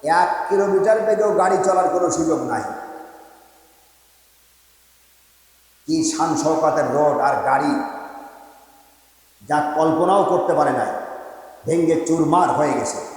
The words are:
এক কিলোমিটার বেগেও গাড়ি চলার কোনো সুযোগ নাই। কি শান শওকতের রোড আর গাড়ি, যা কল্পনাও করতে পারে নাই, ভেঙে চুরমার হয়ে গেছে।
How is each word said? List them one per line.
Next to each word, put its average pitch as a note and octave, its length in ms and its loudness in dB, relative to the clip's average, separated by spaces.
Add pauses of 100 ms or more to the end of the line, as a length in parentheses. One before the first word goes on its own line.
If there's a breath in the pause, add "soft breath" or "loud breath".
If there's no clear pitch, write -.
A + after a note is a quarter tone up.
এক E3+ 240 2 (220)
কিলোমিটার G3 500 2
বেগেও G#3+ 320 2
গাড়ি F#3 340 2
চলার F#3 240 2
কোনো F3+ 220 0
সুযোগ D#3+ 300 0
নাই। - 200 -4 (3250)
কি D#3+ 320 -2
শান D#3+ 200 0
শওকতের D#3 560 0
রোড D3 280 2
আর C3+ 220 2
গাড়ি, C#3 540 0 (1500)
যা D3+ 280 0
কল্পনাও E3 480 2
করতে F3+ 300 0
পারে C#3+ 180 2
নাই, - 160 -2 (800)
ভেঙে D#3+ 400 0
চুরমার E3 440 2
হয়ে D3 240 0
গেছে। - 240 -6 (180)